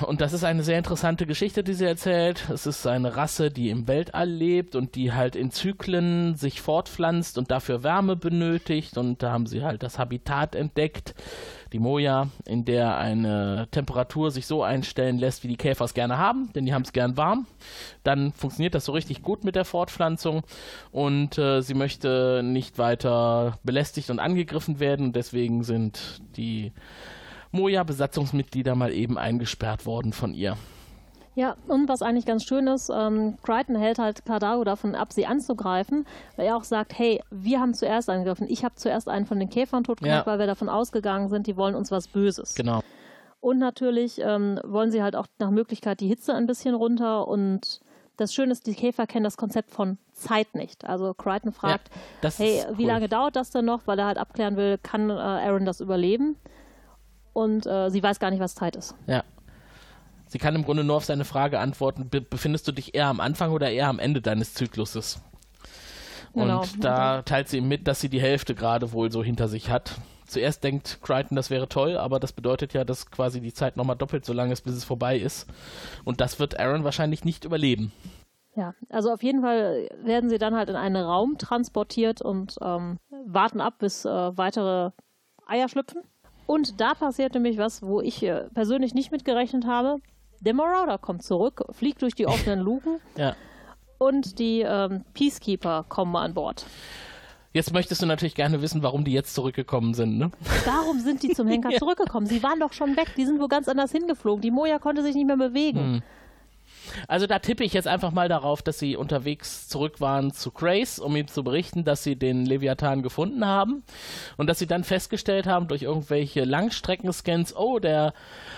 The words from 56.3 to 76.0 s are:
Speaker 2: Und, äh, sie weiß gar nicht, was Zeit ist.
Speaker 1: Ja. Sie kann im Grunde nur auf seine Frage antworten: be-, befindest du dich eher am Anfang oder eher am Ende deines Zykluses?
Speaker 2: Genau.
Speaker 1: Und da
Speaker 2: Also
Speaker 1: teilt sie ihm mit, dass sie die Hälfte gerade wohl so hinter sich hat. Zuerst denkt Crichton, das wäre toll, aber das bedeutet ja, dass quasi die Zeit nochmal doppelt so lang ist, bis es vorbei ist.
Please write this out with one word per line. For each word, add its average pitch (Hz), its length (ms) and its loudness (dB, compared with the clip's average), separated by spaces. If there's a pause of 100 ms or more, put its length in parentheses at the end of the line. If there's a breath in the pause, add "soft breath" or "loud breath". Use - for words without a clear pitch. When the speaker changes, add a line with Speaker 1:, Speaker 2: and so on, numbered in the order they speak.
Speaker 2:
Und, 214 320 0
äh, 190 240 0
sie 190 100 0
weiß 202 180 2
gar 190 120 0
nicht, 190 80 0
was 185 160 -4
Zeit 175 220 -2
ist. - 180 -14 (120)
Speaker 1:
Ja. 127 160 2 (1040 loud breath)
Sie 131 120 -8
kann 151 160 2
im 156 80 0
Grunde 147 200 0
nur 147 120 4
auf 147 100 0
seine 143 200 -2
Frage 139 340 0
antworten: 135 500 -2
be-, 139 120 0
befindest 147 460 -4
du 143 40 0
dich 135 240 -8
eher 143 120 4
am 120 120 0
Anfang 156 320 0
oder 143 180 2
eher 135 200 2
am 113 100 0
Ende 135 220 0
deines 110 340 0
Zykluses? - 640 -4 (1120 loud breath)
Speaker 2:
Genau. 196 280 2
Speaker 1:
Und 196 220 -4
da 131 280 4
Speaker 2:
Also 131 120 0
Speaker 1:
teilt 139 260 0
sie 139 100 0
ihm 127 80 2
mit, 143 200 0
dass 135 140 2
sie 135 80 -2
die 131 120 0
Hälfte 135 340 2
gerade 117 380 0
wohl 113 180 0
so 113 120 -2
hinter 117 240 0
sich 107 220 -6
hat. - 260 -2 (300 loud breath)
Zuerst 127 380 -2
denkt 139 400 -4
Crichton, 135 320 0
das 131 140 -2
wäre 131 200 -2
toll, 156 280 0
aber 131 220 0
das 127 140 -4
bedeutet 127 400 -2
ja, 131 100 0
dass 123 280 -6
quasi 123 300 -2
die 117 120 -8
Zeit 131 240 -4
nochmal 127 180 0
doppelt 135 300 -4
so 120 80 -2
lang 123 180 0
ist, 120 100 -4
bis 127 120 -4
es 120 100 -8
vorbei 123 340 0
ist. - 300 -6 (560 loud breath)